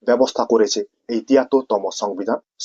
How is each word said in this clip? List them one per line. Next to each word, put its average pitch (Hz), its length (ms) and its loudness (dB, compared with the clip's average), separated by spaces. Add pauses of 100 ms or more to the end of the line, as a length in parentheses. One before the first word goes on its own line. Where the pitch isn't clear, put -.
ব্যবস্থা 123 380 0
করেছে 110 360 2 (260)
এই 117 140 -4
তিয়াত্তরতম 131 600 0 (180)
সংবিধান 101 380 -4 (260)